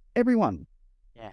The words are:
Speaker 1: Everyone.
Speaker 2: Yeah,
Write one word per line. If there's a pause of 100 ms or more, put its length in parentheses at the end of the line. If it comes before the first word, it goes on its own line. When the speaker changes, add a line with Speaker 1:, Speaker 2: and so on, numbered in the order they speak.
(160)
Speaker 1:
Everyone. (480)
Speaker 2:
Yeah,